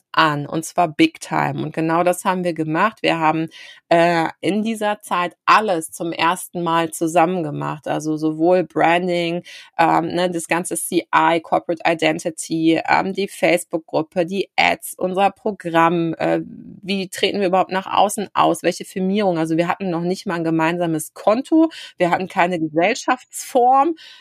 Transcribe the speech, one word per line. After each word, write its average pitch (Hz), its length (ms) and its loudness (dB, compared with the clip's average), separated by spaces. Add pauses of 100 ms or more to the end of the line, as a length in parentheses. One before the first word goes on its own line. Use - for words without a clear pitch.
(120)
an 151 340 2
und 160 200 -6
zwar 175 220 0
big 160 320 0
time. 143 440 -4
Und 151 100 -8
genau 160 300 0
das 180 220 0
haben 185 180 0
wir 175 100 -2
gemacht. 160 480 -2
Wir 160 180 0
haben, 160 300 0 (400)
äh, 170 380 4 (120)
in 196 220 0
dieser 214 400 -2
Zeit 180 340 -4 (100)
alles 185 460 2
zum 170 200 -8
ersten 175 500 -2
Mal 165 300 0
zusammen 175 520 2
gemacht. 147 440 -6
Also 151 300 -4
sowohl 160 460 2
Branding, 175 800 0 (360)
ähm, 160 300 2
ne, 175 200 0
das 170 180 -6
ganze 170 280 -6
C - 380 -4
I, 160 280 2
Corporate 165 440 -4
Identity, 160 1040 0
ähm, 185 260 0
die 196 140 -2
Facebook-Gruppe, 165 1000 -2
die 190 280 -4
Ads, - 400 0
unser 185 360 0
Programm, 170 880 0
äh, 165 260 0
wie - 640 -8
treten - 300 -2
wir 196 80 2
überhaupt 180 240 2
nach 190 160 -2
außen 202 480 0
aus, - 260 2
welche 180 240 -2
Firmierung. 190 540 0
Also 160 180 0
wir 170 100 0
hatten 185 220 -4
noch 170 120 -2
nicht 180 260 -4
mal 180 80 -2
ein 170 80 -2
gemeinsames 165 720 -2
Konto, 320 540 2 (280)
wir 175 140 0
hatten 175 160 0
keine 180 320 0
Gesellschaftsform, 247 1400 0 (260)